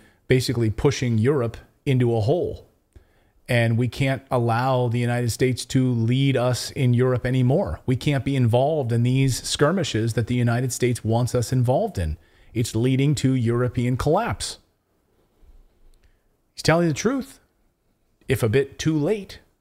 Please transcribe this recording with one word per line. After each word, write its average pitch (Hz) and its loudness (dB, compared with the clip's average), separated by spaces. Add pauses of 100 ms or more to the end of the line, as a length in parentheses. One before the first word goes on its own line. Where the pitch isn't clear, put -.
(280)
basically 120 2
pushing 123 0
Europe 117 0 (280)
into 123 2
a 110 0
hole. 135 -2 (800)
And 117 2
we 120 0
can't 135 -2
allow 123 0
the 120 -2
United 120 0
States 127 -2
to 131 0
lead 127 2
us 120 -2
in 127 2
Europe 127 2
anymore. 127 0
We 127 0
can't 139 -2
be 139 -2
involved 127 2
in 117 2
these 127 0
skirmishes 143 0
that 117 -2
the 123 -2
United 120 0
States 123 -2
wants 117 0
us 123 -2
involved 131 0
in. 78 -4 (360)
It's 117 -4
leading 131 2
to 131 0
European 120 0
collapse. 165 -2 (1900)
He's - -12
telling 170 2
the 156 0
truth, 247 -4 (880)
if 123 0
a 113 2
bit 135 0
too 156 0
late. 147 -4 (220)